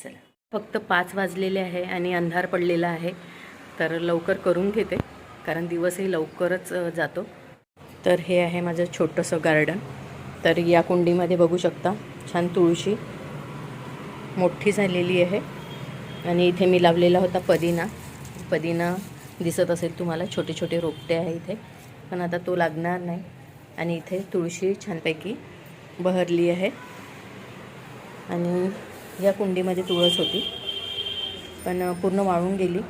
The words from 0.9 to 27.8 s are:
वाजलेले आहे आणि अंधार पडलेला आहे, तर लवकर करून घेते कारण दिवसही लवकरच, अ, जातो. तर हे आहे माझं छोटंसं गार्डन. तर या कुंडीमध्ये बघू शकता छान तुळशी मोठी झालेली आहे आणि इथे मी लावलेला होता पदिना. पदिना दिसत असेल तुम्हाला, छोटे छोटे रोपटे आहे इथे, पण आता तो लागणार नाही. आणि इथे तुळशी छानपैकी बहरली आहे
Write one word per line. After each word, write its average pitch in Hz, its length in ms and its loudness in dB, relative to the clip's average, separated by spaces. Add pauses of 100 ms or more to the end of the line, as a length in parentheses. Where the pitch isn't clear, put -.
वाजलेले 190 440 0
आहे 180 240 -2
आणि 180 300 -2
अंधार 175 320 0
पडलेला 175 420 2
आहे, 170 540 -6 (380)
तर 165 200 0
लवकर 170 340 2
करून 190 360 2
घेते 214 260 0 (500)
कारण 170 220 -2
दिवसही 175 440 0
लवकरच, 175 600 -2
अ, 175 160 -2
जातो. 170 340 -2 (840)
तर 180 140 6
हे 175 200 2
आहे 175 220 2
माझं 175 220 0 (160)
छोटंसं 170 440 0
गार्डन. 156 340 4 (640)
तर 165 140 6
या 170 240 6
कुंडीमध्ये 175 560 4
बघू 170 200 6
शकता 175 360 0 (400)
छान 175 140 2
तुळशी 175 480 4 (1400)
मोठी 180 340 2
झालेली 180 500 2
आहे 180 180 4 (920)
आणि 175 180 4
इथे 180 180 4
मी 180 180 6
लावलेला 175 360 8
होता 180 200 2
पदिना. 170 460 2 (680)
पदिना 170 440 0 (480)
दिसत 175 280 2
असेल 170 280 -2
तुम्हाला, 170 260 -2
छोटे 160 280 -4
छोटे 170 260 -2
रोपटे 165 360 -2
आहे 165 200 -2
इथे, 175 200 -8 (560)
पण 180 100 -4
आता 175 160 -2
तो 180 180 -2
लागणार 170 440 0
नाही. 175 240 -6 (540)
आणि 170 180 -2
इथे 185 380 -6
तुळशी 180 400 0 (120)
छानपैकी 165 500 -4 (640)
बहरली 175 500 4
आहे 180 200 2 (1600)